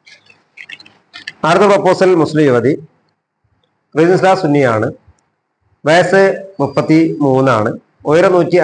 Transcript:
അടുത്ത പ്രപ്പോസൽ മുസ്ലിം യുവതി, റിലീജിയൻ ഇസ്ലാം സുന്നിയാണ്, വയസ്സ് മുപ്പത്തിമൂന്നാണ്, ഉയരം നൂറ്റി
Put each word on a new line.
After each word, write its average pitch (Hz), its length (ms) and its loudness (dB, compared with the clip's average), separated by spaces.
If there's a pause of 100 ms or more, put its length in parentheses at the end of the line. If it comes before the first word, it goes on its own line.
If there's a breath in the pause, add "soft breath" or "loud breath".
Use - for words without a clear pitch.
(1500)
അടുത്ത 185 240 2
പ്രപ്പോസൽ 185 400 2 (100)
മുസ്ലിം 151 280 0
യുവതി, 120 240 0 (1200)
റിലീജിയൻ 170 240 2
ഇസ്ലാം 185 240 2
സുന്നിയാണ്, 131 440 0 (1000)
വയസ്സ് 180 340 2 (400)
മുപ്പത്തിമൂന്നാണ്, 135 1080 0 (400)
ഉയരം 180 260 2
നൂറ്റി 175 260 0